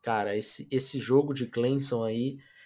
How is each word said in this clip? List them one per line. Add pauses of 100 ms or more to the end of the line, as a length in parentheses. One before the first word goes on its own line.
cara,
esse,
esse
jogo
de
Clemson
aí (260)